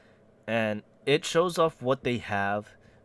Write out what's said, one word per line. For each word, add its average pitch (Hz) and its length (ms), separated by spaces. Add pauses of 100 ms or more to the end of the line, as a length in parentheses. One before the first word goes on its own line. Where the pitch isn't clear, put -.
(480)
and 110 340 (240)
it 151 180
shows 175 360
off 165 220
what 127 220
they 120 140
have, 101 520 (360)